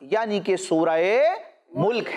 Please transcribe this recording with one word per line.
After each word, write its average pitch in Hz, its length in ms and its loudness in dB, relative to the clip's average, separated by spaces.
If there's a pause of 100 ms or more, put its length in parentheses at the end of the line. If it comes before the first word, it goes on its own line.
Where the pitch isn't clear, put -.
یعنی 208 400 -2
کہ 190 160 0
سورہ 165 420 0 (760)
ملک 202 420 -2